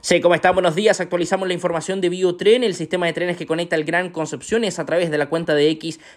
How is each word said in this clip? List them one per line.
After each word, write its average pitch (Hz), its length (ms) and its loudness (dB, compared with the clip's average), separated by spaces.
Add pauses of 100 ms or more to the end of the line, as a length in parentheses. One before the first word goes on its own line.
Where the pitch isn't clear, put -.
Sí, 175 160 4
¿cómo 175 140 4
están? 180 180 4
Buenos 180 220 2
días. 208 260 2
Actualizamos 180 460 -2
la 180 80 -4
información 170 440 -4
de 175 100 2
Biotren. 185 540 2
El 196 120 0
sistema 170 320 -2
de 165 60 0
trenes 175 240 -2
que 156 100 -10
conecta 170 280 -2
el 156 100 0
Gran 175 260 -2
Concepción 160 520 -4
es 185 140 -4
a 160 80 -6
través 170 240 0
de 151 80 -2
la 143 120 0
cuenta 165 260 0
de 147 160 4
X 160 280 -8 (160)